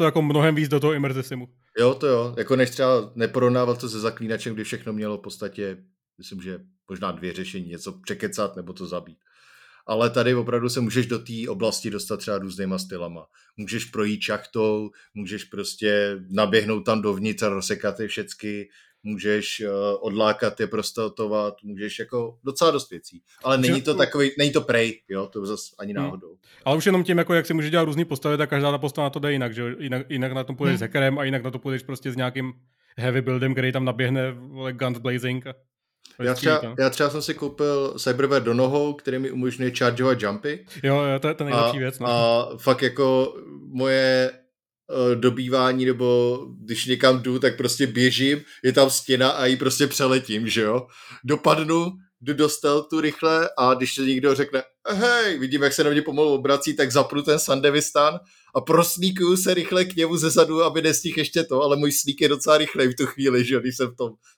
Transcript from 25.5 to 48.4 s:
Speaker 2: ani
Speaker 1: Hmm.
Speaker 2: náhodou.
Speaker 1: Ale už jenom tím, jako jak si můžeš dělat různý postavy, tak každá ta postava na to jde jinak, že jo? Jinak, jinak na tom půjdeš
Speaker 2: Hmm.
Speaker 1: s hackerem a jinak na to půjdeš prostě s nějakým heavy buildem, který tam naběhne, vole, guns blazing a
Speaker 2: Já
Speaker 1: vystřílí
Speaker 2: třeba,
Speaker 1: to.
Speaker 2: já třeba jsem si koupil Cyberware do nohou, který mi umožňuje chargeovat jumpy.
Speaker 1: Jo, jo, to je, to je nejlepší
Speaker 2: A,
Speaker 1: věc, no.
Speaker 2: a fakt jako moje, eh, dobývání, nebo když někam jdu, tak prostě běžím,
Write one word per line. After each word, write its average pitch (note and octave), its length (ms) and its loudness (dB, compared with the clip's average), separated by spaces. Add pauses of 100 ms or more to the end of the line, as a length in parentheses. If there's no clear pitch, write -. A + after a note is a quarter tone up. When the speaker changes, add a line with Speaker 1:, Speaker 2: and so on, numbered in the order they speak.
Speaker 2:
ani G2+ 160 -10
Speaker 1:
Hmm. - 100 -4
Speaker 2:
náhodou. F2+ 320 -12 (280)
Speaker 1:
Ale C#3 120 2
už D#3+ 100 -2
jenom F#3 180 4
tím, F3 140 2
jako E3+ 160 2
jak E3 120 2
si E3+ 80 -2
můžeš D3+ 160 0
dělat E3 140 4
různý D#3 200 0
postavy, D3 320 -2
tak C#3+ 140 -2
každá C#3+ 200 2
ta C#3+ 80 0
postava C#3+ 280 -2
na C3+ 40 -2
to D3 80 -8
jde C#3+ 140 -2
jinak, B2 220 -2
že A#2+ 80 -8
jo? A#2+ 60 -4 (100)
Jinak, C3 320 -6
jinak C3 220 -4
na C3 120 -4
tom C3 120 -8
půjdeš C3+ 160 0
Speaker 2:
Hmm. C3 60 0
Speaker 1:
s - 20 -6
hackerem C3+ 380 0
a C#3+ 60 -2
jinak C3+ 180 -2
na B2+ 80 -6
to B2 80 -8
půjdeš C3 240 -6
prostě C3 300 -8
s A#2+ 40 -8
nějakým B2+ 360 -4 (440)
heavy B2+ 260 0
buildem, B2+ 320 -2
který B2+ 180 0
tam C3 120 -2
naběhne, B2+ 480 -2
vole, C3 400 -10
guns B2 260 -4
blazing B2+ 480 -4
a B2+ 80 -14 (720)
Speaker 2:
Já B2 80 2
Speaker 1:
vystřílí D3+ 240 2
Speaker 2:
třeba, B2 180 -4
Speaker 1:
to. C3 80 0
Speaker 2:
já C3 80 4
třeba C#3+ 200 0
jsem D3 120 -6
si D#3 120 -6
koupil C#3+ 640 -2
Cyberware C3+ 460 2
do A#2 100 0
nohou, C#3+ 400 2
který C3 240 -6
mi C3+ 120 -6
umožňuje B2+ 480 -2
chargeovat B2 440 2
jumpy. G#2 440 -6 (160)
Speaker 1:
Jo, C#3 200 2
jo, C3+ 180 0
to D3+ 80 -2
je, D#3+ 60 -2
to D#3 100 -6
je C#3+ 60 -4
nejlepší A#2+ 260 2
Speaker 2:
A, C3+ 40 -6
Speaker 1:
věc, B2+ 180 -4
no. A#2+ 80 -4
Speaker 2:
a A#2 420 4 (100)
fakt B2+ 240 2
jako C3 520 2 (320)
moje, C3 680 2
eh, - 840 -2
dobývání, B2+ 680 2
nebo B2 540 2 (260)
když A2+ 220 -6
někam B2+ 360 4
jdu, B2+ 160 -2
tak A#2+ 180 2
prostě B2+ 300 0
běžím, B2+ 540 2 (240)